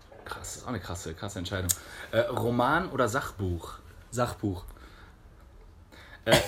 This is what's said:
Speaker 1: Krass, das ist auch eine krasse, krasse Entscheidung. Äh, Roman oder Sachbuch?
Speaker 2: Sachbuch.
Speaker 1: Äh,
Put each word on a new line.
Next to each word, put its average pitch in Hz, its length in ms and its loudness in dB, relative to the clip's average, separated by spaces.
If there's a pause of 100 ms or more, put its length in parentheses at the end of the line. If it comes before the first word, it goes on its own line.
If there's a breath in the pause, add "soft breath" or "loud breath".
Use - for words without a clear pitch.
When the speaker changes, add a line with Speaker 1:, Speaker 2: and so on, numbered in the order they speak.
(240)
Speaker 1:
Krass, - 160 -8
das - 160 -10
ist - 80 -14
auch - 40 -10
eine 117 120 -2
krasse, 82 340 -6
krasse 98 240 -8
Entscheidung. 90 320 -2 (420 loud breath)
Äh, 113 80 6
Roman 123 720 4
oder 127 180 4
Sachbuch? 98 680 -2 (360)
Speaker 2:
Sachbuch. 107 540 0 (1600 loud breath)
Speaker 1:
Äh, 113 120 8 (120)